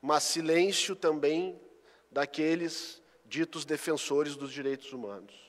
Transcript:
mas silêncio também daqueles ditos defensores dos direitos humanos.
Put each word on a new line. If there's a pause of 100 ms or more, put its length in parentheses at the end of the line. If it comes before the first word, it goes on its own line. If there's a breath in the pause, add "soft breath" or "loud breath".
mas
silêncio
também (480 soft breath)
daqueles (240 soft breath)
ditos
defensores
dos
direitos
humanos. (140)